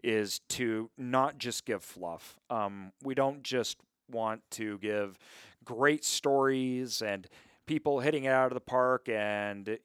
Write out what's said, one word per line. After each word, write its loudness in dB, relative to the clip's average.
is 0
to -2
not 0
just -6
give -4
fluff. -12
Um, -4
we -4
don't 2
just -2
want -4
to -6
give -2
great 2
stories 2
and -4
people 0
hitting 2
it 4
out 6
of -4
the -4
park 2
and, -2